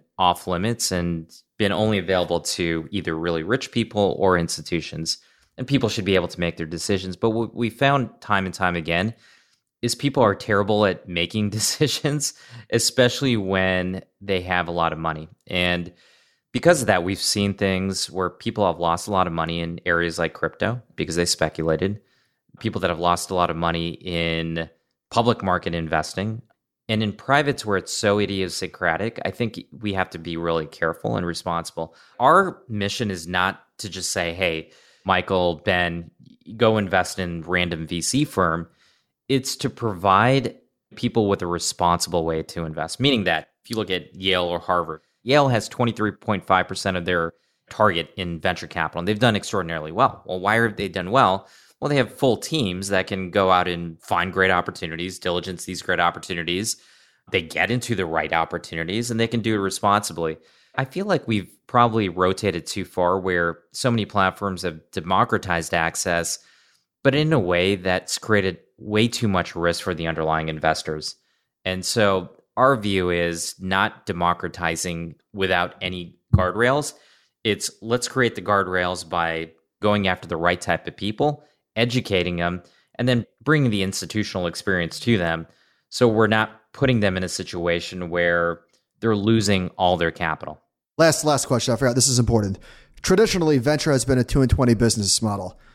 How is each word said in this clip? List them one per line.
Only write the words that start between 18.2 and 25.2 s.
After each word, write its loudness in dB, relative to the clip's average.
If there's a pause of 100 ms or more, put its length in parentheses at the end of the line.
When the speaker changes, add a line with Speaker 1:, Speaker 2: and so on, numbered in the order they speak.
Speaker 1:
people -2
have 2
lost 0
a -6
lot 2
of -6
money -2
in -8
areas 0
like -2
crypto -4 (140)
because -4
they 2
speculated, -2 (600)
people -4
that 0
have -4
lost 0
a -4
lot 2
of -6
money -2
in -4 (400)
public 2